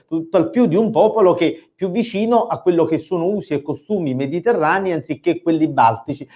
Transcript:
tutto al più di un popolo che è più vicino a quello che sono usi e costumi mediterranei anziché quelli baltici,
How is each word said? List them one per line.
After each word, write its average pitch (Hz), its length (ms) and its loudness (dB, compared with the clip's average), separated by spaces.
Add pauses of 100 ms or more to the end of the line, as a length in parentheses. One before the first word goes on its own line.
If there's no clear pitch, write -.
tutto 165 300 -4
al 165 120 2
più 247 160 2
di 160 100 0
un 214 140 2
popolo 202 460 4
che 170 120 0
è - 280 -8
più 185 160 -6
vicino 220 560 0
a 165 140 -6
quello 165 240 2
che 160 120 -2
sono 170 280 -4
usi 190 280 -4
e 143 80 -4
costumi 156 540 -6
mediterranei 175 760 0
anziché 160 520 -4
quelli 160 240 2
baltici, 131 680 0